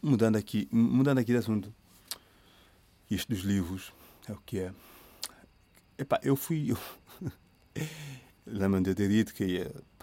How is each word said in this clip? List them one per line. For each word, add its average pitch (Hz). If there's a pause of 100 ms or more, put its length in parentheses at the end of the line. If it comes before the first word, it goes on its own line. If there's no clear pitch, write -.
mudando 113
aqui, 104
mudando 127
aqui 117
de 120
assunto, 107 (1400)
isto 98
dos 95
livros 95 (340)
é 104
o 101
que -
é. 92 (1200)
Epá, -
eu 135
fui, 151
eu 120 (440)
<laughs> - (600)
lembro-me 98
de 95
eu 90
ter 101
dito 107
que -
ia 90 (320)